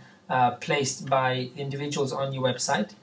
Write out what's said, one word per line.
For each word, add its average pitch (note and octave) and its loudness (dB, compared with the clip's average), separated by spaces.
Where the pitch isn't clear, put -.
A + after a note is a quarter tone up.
uh, B2+ 4
placed C#3 -2
by C3 2
individuals C#3+ -2
on C#3 -2
your C3 -4
website. C#3 0